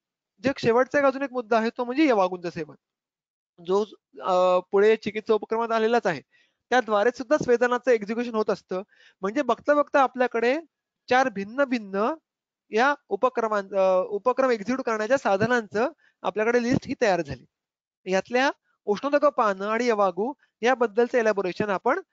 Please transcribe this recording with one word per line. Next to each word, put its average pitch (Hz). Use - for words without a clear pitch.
जे 262
शेवटचा 247
एक 277
अजून 269
एक 262
मुद्दा 233
आहे 220
तो 247
म्हणजे 262
यवागुंज 185
सेवन, 156
जो, 202
अ, 185
पुढे 208
चिकित्सा 214
उपक्रमात 226
आलेलाच 226
आहे. 151
त्याद्वारे 214
सुद्धा 269
स्वेदनाचं 240
एक्झिक्युशन 226
होत 214
असतं. 190
म्हणजे 220
बघता 285
बघता 285
आपल्याकडे 247
चार 262
भिन्न 214
भिन्न 226
या 247
उपक्रमां-, 208
अ, 190
उपक्रम 247
एक्झिक्यूट 233
करण्याच्या 226
साधनांचं 226
आपल्याकडे 214
लिस्ट 240
ही 277
तयार 185
झाली. 139
यातल्या 240
उष्णोदक 277
पान 214
आणि 220
यवागू 202
याबद्दलचं 240
एलॅबोरेशन 208
आपण 233